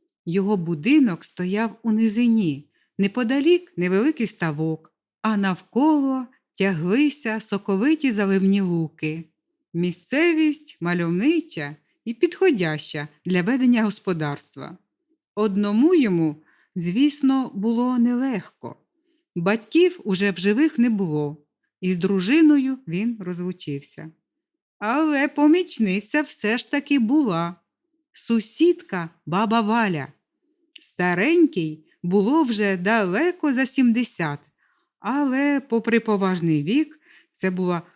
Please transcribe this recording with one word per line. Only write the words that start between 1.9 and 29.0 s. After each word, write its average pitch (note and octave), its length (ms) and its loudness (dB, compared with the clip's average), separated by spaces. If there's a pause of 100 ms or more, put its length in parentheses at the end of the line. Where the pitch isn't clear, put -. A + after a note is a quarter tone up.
низині, A3 800 0 (280)
неподалік C4+ 800 0
невеликий G3 500 0
ставок, D#3+ 640 -6 (280)
а A3 160 0
навколо C4 920 0 (260)
тяглися G#3+ 840 -2
соковиті A3+ 720 -2
заливні G3 500 2
луки. E3 640 -4 (500)
Місцевість D4 1080 -2
мальовнича F3 920 -2 (300)
і A#3 80 -6
підходяща F3+ 920 -2 (180)
для F3+ 160 0
ведення B3 420 2
господарства. D#3 960 -6 (580)
Одному G#3 600 2
йому, E3+ 480 2 (320)
звісно, C4 800 0
було A#3 440 0
нелегко. A#3+ 800 -2 (600)
Батьків A3+ 680 0
уже G3 280 0
в E3+ 60 -6
живих G#3+ 420 0
не A#3+ 100 4
було, D3+ 560 -4 (360)
і F#3 120 0
з F#3 40 -4
дружиною C4 800 4 (100)
він G#3+ 320 -4
розлучився. E3+ 920 -10 (760)
Але C#4+ 420 0
помічниця D4 920 0
все A#3 360 -4
ж - 140 -8
таки C#4+ 280 0
була. G#3 560 0 (580)
Сусідка A3+ 960 -2 (160)